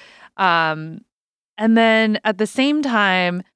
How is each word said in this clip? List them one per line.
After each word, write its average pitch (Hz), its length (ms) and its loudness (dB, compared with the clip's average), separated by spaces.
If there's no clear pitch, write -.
Um, 160 640 -2
and 220 200 2
then 220 460 2
at 214 160 -2
the 214 80 0
same 285 360 0
time 185 600 0